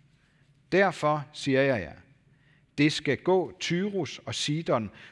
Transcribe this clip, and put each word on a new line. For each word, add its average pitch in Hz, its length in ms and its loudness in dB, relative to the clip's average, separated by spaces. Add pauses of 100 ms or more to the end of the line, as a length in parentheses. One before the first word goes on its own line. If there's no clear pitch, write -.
(720)
Derfor 156 600 2
siger 135 300 2
jeg 131 180 2
jer, 76 120 -10 (840)
det 147 140 6
skal 131 240 -2
gå 175 440 0
Tyrus 185 580 -4
og - 160 -10
Sidon 147 560 -2 (220)